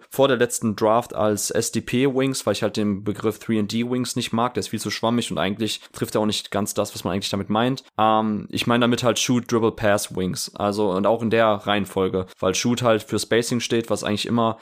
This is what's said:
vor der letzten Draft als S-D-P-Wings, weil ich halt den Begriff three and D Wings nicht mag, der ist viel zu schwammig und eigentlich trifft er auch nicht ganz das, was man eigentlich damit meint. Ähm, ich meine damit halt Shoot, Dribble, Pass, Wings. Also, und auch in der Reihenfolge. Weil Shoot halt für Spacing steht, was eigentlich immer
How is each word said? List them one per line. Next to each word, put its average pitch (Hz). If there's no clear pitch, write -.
vor 135
der 131
letzten 117
Draft 113
als 104
S-D-P-Wings, 131
weil 104
ich 101
halt 104
den 104
Begriff 104
three 113
and 104
D 117
Wings 123
nicht 117
mag, 117
der 101
ist -
viel 110
zu 104
schwammig 113
und 85
eigentlich 104
trifft -
er 110
auch 107
nicht -
ganz 101
das, 101
was -
man 90
eigentlich 101
damit 98
meint. 120
Ähm, 110
ich -
meine 120
damit 120
halt 117
Shoot, 120
Dribble, 113
Pass, 104
Wings. -
Also, 101
und 98
auch 113
in 110
der 113
Reihenfolge. 98
Weil 95
Shoot 120
halt 110
für 107
Spacing 117
steht, 117
was 101
eigentlich 104
immer 113